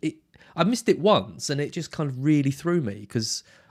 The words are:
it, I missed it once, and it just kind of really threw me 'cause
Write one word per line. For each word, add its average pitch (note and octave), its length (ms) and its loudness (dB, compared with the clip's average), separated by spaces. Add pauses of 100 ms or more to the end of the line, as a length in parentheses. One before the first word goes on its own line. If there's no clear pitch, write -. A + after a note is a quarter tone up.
it, D#3 140 -4 (420)
I E3 60 2
missed A3+ 240 0
it F#3 120 4
once, C#3 500 2
and C#3+ 100 -2
it C#3+ 120 -4
just E3 200 -10
kind D3+ 180 -4
of C3 140 -6
really C#3+ 260 4
threw E3+ 300 -2
me G#2 260 -6
'cause - 380 -4 (260)